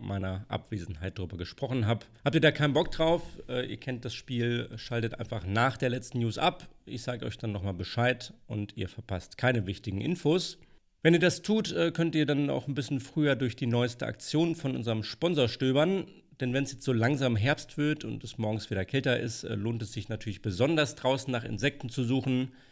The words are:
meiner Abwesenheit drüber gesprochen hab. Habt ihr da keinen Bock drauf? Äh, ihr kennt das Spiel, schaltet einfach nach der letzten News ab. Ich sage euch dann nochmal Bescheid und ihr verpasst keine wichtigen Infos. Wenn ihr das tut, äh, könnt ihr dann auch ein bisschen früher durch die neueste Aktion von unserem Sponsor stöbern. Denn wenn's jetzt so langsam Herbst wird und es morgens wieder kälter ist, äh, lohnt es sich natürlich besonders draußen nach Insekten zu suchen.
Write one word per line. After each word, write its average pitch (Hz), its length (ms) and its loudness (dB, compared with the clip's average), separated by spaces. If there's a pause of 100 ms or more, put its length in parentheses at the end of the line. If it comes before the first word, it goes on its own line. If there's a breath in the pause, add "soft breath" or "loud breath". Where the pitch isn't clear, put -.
meiner 98 460 -4
Abwesenheit 92 680 -6
drüber 92 200 -6
gesprochen 117 480 -2
hab. 113 180 2 (220 soft breath)
Habt 143 80 0
ihr 156 80 6
da 156 80 10
keinen 147 240 2
Bock 151 160 4
drauf? 165 320 2 (260)
Äh, 123 220 -2
ihr 104 80 -8
kennt 123 260 -6
das 117 80 -6
Spiel, 120 640 -2
schaltet 117 420 -4
einfach 110 280 -6
nach 113 320 2
der 131 100 0
letzten 123 300 -4
News 113 180 0
ab. - 320 -2 (160)
Ich 123 160 -10
sage 123 240 -6
euch 117 140 -8
dann 110 140 -4
nochmal 98 200 -4
Bescheid 120 640 -2 (120)
und 104 300 -6
ihr 95 140 -6
verpasst - 480 -8
keine 120 280 2
wichtigen 98 360 -4
Infos. 165 560 0 (440 soft breath)
Wenn 165 120 8
ihr 170 60 6
das 170 200 4
tut, 214 320 2
äh, 170 180 2
könnt 165 240 0
ihr 151 120 4
dann 143 240 2
auch 135 180 -2
ein 143 60 -4
bisschen 131 260 -2
früher 147 340 2
durch 120 220 -2
die 131 100 -2
neueste 120 380 0
Aktion 160 520 0
von 135 200 -4
unserem 110 280 -2
Sponsor 147 440 2
stöbern. 147 560 2 (360)
Denn 123 140 0
wenn's 135 180 0
jetzt 123 100 -12
so 135 100 2
langsam 123 440 4
Herbst 127 420 0
wird 151 260 0
und 113 200 -8
es 113 120 -12
morgens 110 320 -2
wieder 95 160 -2
kälter 135 360 2
ist, 113 240 -6
äh, 113 100 -4
lohnt 113 280 -2
es 107 100 -8
sich 110 160 -8
natürlich 107 340 -6
besonders 131 540 2
draußen 131 340 0
nach 120 140 0
Insekten 117 440 -2
zu 127 140 -2
suchen. 131 460 2 (220 loud breath)